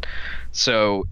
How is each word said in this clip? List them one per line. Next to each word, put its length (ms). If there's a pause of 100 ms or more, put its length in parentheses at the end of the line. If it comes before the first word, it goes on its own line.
(520)
So 600